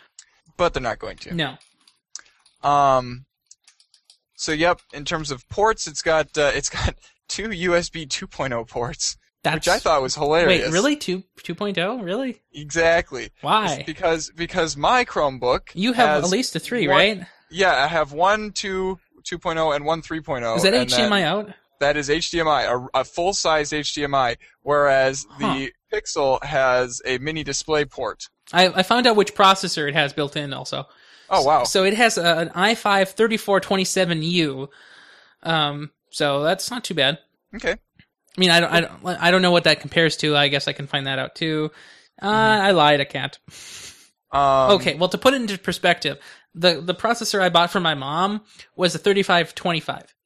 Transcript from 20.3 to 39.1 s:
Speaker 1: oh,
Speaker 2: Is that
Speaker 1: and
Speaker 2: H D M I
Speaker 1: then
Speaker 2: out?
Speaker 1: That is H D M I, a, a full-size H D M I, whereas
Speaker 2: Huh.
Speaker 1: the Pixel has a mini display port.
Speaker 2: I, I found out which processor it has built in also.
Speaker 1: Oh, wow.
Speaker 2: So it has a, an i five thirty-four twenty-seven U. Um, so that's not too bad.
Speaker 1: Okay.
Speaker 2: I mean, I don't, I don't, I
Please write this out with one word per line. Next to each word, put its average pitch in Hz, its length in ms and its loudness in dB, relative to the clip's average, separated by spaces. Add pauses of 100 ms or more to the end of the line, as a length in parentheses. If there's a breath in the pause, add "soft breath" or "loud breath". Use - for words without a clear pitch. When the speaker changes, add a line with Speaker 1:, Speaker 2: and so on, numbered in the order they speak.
Speaker 1:
oh, 113 120 0
Speaker 2:
Is - 60 0
that 196 120 4
Speaker 1:
and 247 160 2
Speaker 2:
H - 60 0
D - 60 2
M 214 100 0
I 196 80 2
Speaker 1:
then 190 80 0
Speaker 2:
out? 208 220 -4 (300)
Speaker 1:
That 147 160 2
is 143 140 -2
H 160 200 -2
D 170 100 -2
M 160 80 0
I, 135 160 2
a, 120 140 0 (140)
a 131 120 0
full-size 170 680 -2
H 151 220 -4
D 147 100 -4
M 139 100 -2
I, 123 220 0 (260 soft breath)
whereas 139 680 2
Speaker 2:
Huh. 143 240 -2
Speaker 1:
the 135 180 -6 (180)
Pixel 147 540 -2
has 127 640 0
a 127 120 -2
mini 156 240 -6
display 147 440 -2
port. 117 420 -10 (240)
Speaker 2:
I, 180 160 4
I 180 140 -2
found 247 240 2
out 226 100 4
which 190 180 2
processor 190 540 2
it 143 60 -4
has 143 180 0
built 143 240 -6
in 143 160 -8
also. 135 340 -10 (460 soft breath)
Speaker 1:
Oh, 180 120 4
wow. 151 180 6
Speaker 2:
So 190 220 2
it 202 100 2
has 226 240 2
a, 170 60 0 (140)
an 165 160 -2
i 202 200 2
five 196 360 0
thirty-four 214 500 0
twenty-seven 185 600 -2
U. 151 460 -2 (760 soft breath)
Um, 147 480 -2 (200)
so 143 320 -2
that's 175 280 -2
not 247 140 -10
too 185 100 -8
bad. 143 240 2 (360)
Speaker 1:
Okay. 202 180 -6
Speaker 2:
I - 680 -12
mean, 180 100 4
I 170 100 6
don't, 170 120 0
I 170 80 4
don't, - 260 -6
I 170 240 0